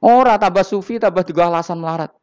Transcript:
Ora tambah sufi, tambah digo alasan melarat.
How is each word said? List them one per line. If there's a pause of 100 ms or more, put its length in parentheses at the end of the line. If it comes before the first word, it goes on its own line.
Ora
tambah
sufi,
tambah
digo
alasan
melarat. (120)